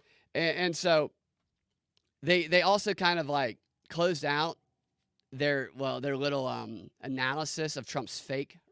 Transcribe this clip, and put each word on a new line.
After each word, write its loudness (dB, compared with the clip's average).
And, 0
and 0
so 4
they, 2
they 6
also 4
kind 2
of, -2
like, 0
closed 0
out 0
their, 0
well, -4
their -2
little, -2
um, -8
analysis -4
of -8
Trump's -6
fake -8